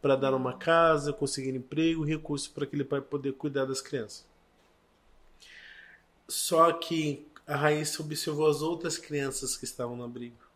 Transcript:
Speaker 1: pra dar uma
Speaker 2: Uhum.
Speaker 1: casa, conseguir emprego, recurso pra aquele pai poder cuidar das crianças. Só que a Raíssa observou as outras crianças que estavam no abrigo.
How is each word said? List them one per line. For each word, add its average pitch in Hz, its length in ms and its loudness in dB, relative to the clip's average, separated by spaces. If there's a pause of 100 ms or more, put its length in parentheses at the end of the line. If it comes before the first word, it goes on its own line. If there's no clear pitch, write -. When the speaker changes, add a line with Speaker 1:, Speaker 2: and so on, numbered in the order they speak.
Speaker 1:
pra 139 160 4
dar 135 180 2
uma 127 180 -2
Speaker 2:
Uhum. - 60 -10
Speaker 1:
casa, 160 540 4
conseguir 135 420 -2
emprego, 160 500 0
recurso 151 480 -4
pra 147 120 -4
aquele 143 200 -2
pai 139 160 -2
poder 139 320 -4
cuidar 139 320 -2
das 131 160 -4
crianças. - 460 -10 (2000)
Só 165 440 6
que 156 540 -2 (200)
a 147 100 -4
Raíssa 151 460 2
observou 151 460 0
as 143 140 2
outras 165 360 -4
crianças 135 580 -4
que - 80 -12
estavam 120 320 -6
no 120 80 -10
abrigo. 120 320 -10 (200)